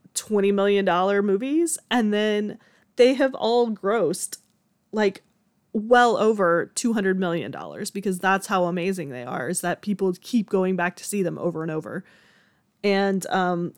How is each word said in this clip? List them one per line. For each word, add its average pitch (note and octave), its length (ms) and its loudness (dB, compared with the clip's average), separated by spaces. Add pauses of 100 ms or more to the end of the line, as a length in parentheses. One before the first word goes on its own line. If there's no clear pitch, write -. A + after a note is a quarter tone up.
(140)
twenty G3+ 380 0
million G3+ 320 2
dollar F#3+ 380 2
movies. C4+ 560 0 (120)
And A3 220 2
then G#3 460 -2 (380)
they B3+ 180 6
have C4+ 200 0
all A#3 360 0
grossed, G3 680 -2 (540)
like, G#3 300 0 (500)
well A#3 440 4
over G3+ 580 2
two A#3 180 -2
hundred F#3+ 260 0
million E3+ 320 -2
dollars F2 400 -12
because G3 280 -4
that's F#3+ 300 0
how F#3 160 2
amazing F3 460 -4
they B2 120 -10
are, B2 260 -6
is F3+ 120 -4
that F3 220 -4
people G3 380 -2
keep - 280 -2
going F#3 280 0
back F3 200 -2
to - 80 -16
see G3+ 180 -4
them D#3+ 160 -4
over D#3+ 240 -4
and E3 80 -6
over. D#3 340 -8 (800)
And, G3 440 0
um, F3+ 520 -2